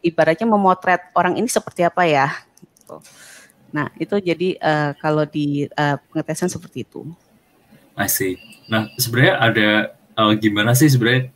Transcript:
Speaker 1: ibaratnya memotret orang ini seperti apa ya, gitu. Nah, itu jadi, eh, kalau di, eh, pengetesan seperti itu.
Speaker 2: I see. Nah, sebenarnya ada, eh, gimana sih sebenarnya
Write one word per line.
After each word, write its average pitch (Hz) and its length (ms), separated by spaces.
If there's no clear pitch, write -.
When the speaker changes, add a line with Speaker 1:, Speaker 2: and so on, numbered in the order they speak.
Speaker 1:
ibaratnya 165 440
memotret 185 520
orang 180 220
ini 214 120
seperti - 340
apa 175 220
ya, 143 200
gitu. - 400
Nah, 147 120
itu 160 200
jadi, 175 280
eh, 151 320
kalau 151 260
di, 143 420
eh, 147 280
pengetesan 160 400
seperti 151 360
itu. - 180
Speaker 2:
I 101 100
see. 92 320
Nah, 110 160
sebenarnya 127 420
ada, 107 300
eh, 107 200
gimana 107 380
sih 151 120
sebenarnya 127 460